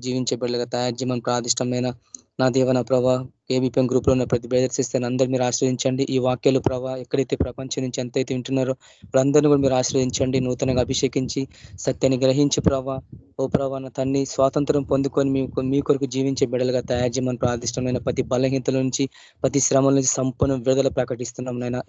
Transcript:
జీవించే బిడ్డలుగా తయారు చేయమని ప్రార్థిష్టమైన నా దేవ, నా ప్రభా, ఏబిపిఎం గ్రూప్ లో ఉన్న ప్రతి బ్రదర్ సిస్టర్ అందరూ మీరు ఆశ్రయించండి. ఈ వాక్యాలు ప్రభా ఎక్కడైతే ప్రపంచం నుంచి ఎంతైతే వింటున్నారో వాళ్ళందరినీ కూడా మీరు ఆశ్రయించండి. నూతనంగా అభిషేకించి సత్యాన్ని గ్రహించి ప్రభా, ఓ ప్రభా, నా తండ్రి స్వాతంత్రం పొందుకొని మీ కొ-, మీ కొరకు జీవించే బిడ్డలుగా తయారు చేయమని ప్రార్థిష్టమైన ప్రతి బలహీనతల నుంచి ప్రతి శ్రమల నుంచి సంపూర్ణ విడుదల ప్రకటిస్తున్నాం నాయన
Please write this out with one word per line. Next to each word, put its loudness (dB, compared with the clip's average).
జీవించే -2
బిడ్డలుగా -4
తయారు -2
చేయమని -4
ప్రార్థిష్టమైన -2
నా 4
దేవ, 2
నా 2
ప్రభా, 2
ఏబిపిఎం 2
గ్రూప్ 2
లో 6
ఉన్న 2
ప్రతి -2
బ్రదర్ 2
సిస్టర్ 0
అందరూ 0
మీరు 0
ఆశ్రయించండి. 0
ఈ 0
వాక్యాలు 2
ప్రభా -2
ఎక్కడైతే -2
ప్రపంచం -4
నుంచి -4
ఎంతైతే -2
వింటున్నారో 0
వాళ్ళందరినీ 4
కూడా 4
మీరు 2
ఆశ్రయించండి. 0
నూతనంగా 0
అభిషేకించి -2
సత్యాన్ని 0
గ్రహించి 2
ప్రభా, 0
ఓ 0
ప్రభా, -2
నా -8
తండ్రి 0
స్వాతంత్రం 0
పొందుకొని 0
మీ 0
కొ-, -4
మీ 0
కొరకు 0
జీవించే 0
బిడ్డలుగా -2
తయారు -2
చేయమని -2
ప్రార్థిష్టమైన -2
ప్రతి -2
బలహీనతల 0
నుంచి -2
ప్రతి 0
శ్రమల 4
నుంచి 2
సంపూర్ణ 0
విడుదల 2
ప్రకటిస్తున్నాం -4
నాయన -2